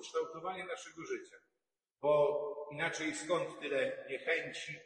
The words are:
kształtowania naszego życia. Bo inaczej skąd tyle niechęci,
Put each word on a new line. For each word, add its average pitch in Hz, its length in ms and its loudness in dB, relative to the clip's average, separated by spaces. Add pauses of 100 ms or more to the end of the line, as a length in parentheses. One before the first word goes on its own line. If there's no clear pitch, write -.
kształtowania 359 640 -4
naszego - 400 -8
życia. - 320 -6 (640)
Bo 147 680 4
inaczej 156 440 -2
skąd - 440 0
tyle 135 500 0
niechęci, 151 760 -4